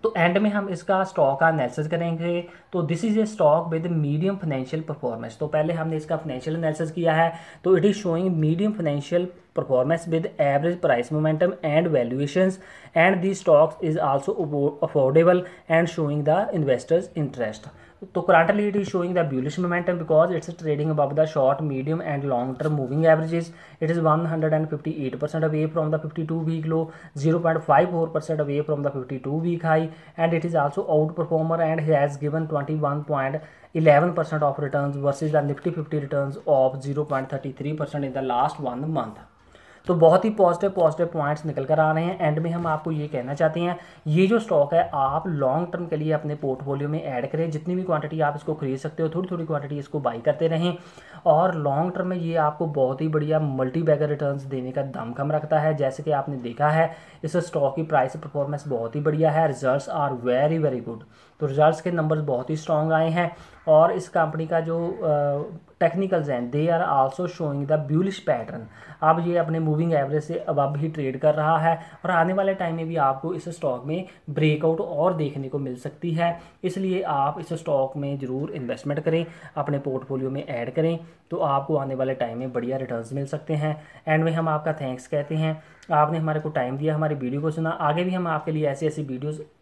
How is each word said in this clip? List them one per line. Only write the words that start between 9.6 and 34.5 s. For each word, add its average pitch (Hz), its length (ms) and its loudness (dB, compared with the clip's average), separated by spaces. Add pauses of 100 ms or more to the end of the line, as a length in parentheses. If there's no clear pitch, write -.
with 165 200 0 (200)
average 156 340 2
price 123 300 2
momentum 156 440 2 (160)
and 160 240 4
valuations, 143 640 2 (380)
and 180 280 4
the 196 80 0
stocks 156 480 4
is 165 180 0 (100)
also 156 280 0 (460)
affordable 160 600 4 (260)
and 170 260 4
showing 147 280 0
the 151 160 4 (140)
investors' 160 640 0
interest। 120 520 -4 (460)
So 175 100 -2
currently 196 440 6
it 196 80 -2
is 202 120 0
showing 180 260 -2
the 175 100 2
bullish 135 340 -2
momentum 175 400 0
because 165 340 4
it's 170 300 -4
trading 151 280 0
above 143 260 2
the 156 100 4
short, 139 380 2
medium 147 380 -2
and 143 280 -4
long 127 280 -2
term 151 160 -2
moving 143 320 0
averages. 160 460 4 (280)
It 160 100 0
is 170 100 0
one 160 260 4
hundred 156 280 0
and 156 160 0
fifty-eight 143 500 -6
percent 156 240 -2
away 156 240 0
from 156 240 -2
the 156 80 0
fifty-two 160 380 -4
week 165 280 -2
low, 160 280 -2 (240)
zero 160 220 2
point 165 240 0
five 156 260 6
four 165 180 0
percent 156 340 -2
away 143 200 0
from 147 220 -2
the 139 80 0
fifty-two 135 420 -6
week 165 300 -2
high, 160 260 2 (280)
and 170 160 2
it 165 120 0
is 170 100 -2
also 147 320 0
outperformer 160 720 2
and 160 220 2
has 147 360 2
given 151 300 -2
twenty-one 147 580 -2
point 143 360 -2 (320)
eleven 156 400 6
percent 156 300 -2
of 143 160 0